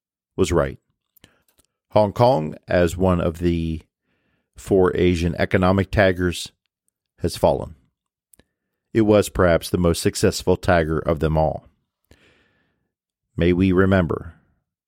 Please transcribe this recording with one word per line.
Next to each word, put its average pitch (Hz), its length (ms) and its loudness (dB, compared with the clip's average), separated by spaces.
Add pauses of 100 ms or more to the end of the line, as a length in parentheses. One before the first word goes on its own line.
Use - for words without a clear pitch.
(360)
was 92 140 -2
right. 69 280 -2 (1120)
Hong 104 220 2
Kong, 139 440 0 (120)
as 87 280 0
one 90 240 0
of 82 180 -4
the 85 440 -4 (760)
four 92 400 0
Asian 87 400 0
economic 95 540 0
tigers, 90 640 -2 (680)
has - 180 -6
fallen. 78 380 -2 (1200)
It 110 80 2
was 104 260 4
perhaps 85 420 0
the 95 80 -2
most 85 220 0
successful 92 560 0
tiger 80 420 0
of 82 200 -2
them 78 180 0
all. 78 300 -2 (1700)
May 87 160 2
we 92 200 2
remember, 92 640 0 (520)